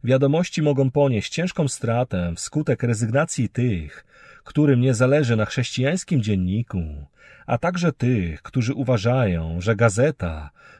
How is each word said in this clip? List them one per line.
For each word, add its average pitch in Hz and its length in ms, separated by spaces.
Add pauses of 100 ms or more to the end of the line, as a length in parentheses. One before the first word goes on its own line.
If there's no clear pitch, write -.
Wiadomości 139 580
mogą 139 280
ponieść 135 420
ciężką 165 360
stratę 113 680
wskutek - 460
rezygnacji 120 640
tych, 98 560 (400)
którym 143 360
nie 127 140
zależy 127 420
na 107 80
chrześcijańskim 131 800
dzienniku, 92 840 (400)
a 120 120
także 175 340
tych, 101 500
którzy 127 320
uważają, 104 840
że 107 160
gazeta 95 760 (300)